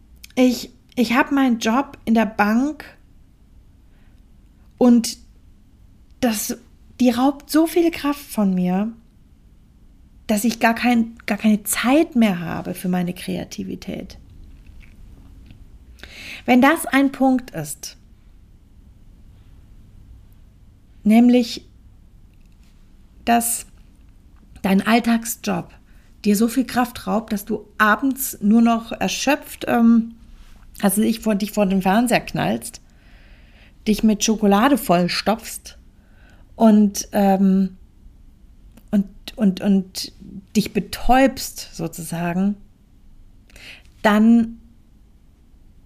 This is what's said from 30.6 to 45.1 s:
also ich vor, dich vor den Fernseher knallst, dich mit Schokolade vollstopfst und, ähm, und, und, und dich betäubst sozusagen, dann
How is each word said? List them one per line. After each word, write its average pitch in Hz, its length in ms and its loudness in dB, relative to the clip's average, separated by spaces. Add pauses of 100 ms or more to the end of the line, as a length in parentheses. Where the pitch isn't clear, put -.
also 202 200 2
ich 220 180 -2
vor, 220 160 -2
dich 202 160 -6
vor 208 140 0
den 190 160 0
Fernseher 208 400 2
knallst, 175 600 -6 (1080)
dich 208 160 0
mit 214 200 2
Schokolade 220 540 2
vollstopfst - 1000 -2 (800)
und, 214 560 4
ähm, 196 640 2 (1120)
und, 202 140 0 (300)
und, 185 260 0
und 190 500 -2 (440)
dich - 180 0
betäubst - 1000 0
sozusagen, 170 840 -6 (1500)
dann 226 560 4 (1300)